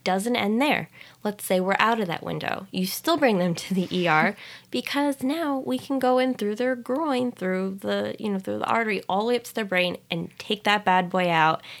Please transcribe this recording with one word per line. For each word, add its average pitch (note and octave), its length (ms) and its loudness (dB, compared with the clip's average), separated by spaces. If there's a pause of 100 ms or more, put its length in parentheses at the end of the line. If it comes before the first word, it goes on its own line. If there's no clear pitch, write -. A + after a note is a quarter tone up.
Doesn't G3 320 0
end A3 240 0
there. C4+ 300 0 (320)
Let's G#3 220 -6
say F#3 160 2
we're F#3+ 180 0
out A3+ 220 4
of F#3 80 -2
that - 140 -4
window. E3 480 -4
You F#3 140 -2
still D#4+ 320 0
bring A#3+ 220 4
them F3 160 2
to - 200 -6
the F3+ 160 0
E F3 160 0
R D#3+ 300 4 (160)
<laughs> - 180 -20
because C#4 520 -2
now C#4+ 360 -2
we B3+ 200 -2
can C4+ 200 -2
go B3+ 200 4
in B3+ 160 2
through G#3 220 -2
their B3 200 0
groin, B3+ 560 -2
through F#3+ 480 -2
the, G3+ 380 -2
you G#3+ 120 -4
know, G3 80 -2
through G#3 200 -4
the - 80 -6
artery, A3 420 0
all F#3+ 140 0
the A3+ 60 -2
way B3 80 2
up A#3 80 -4
to - 100 -14
their A3 100 -2
brain F3+ 320 0 (140)
and E3+ 280 -6
take - 260 -6
that G#3 200 2
bad F#3 240 4
boy F3+ 220 0
out. D#3+ 320 4 (180)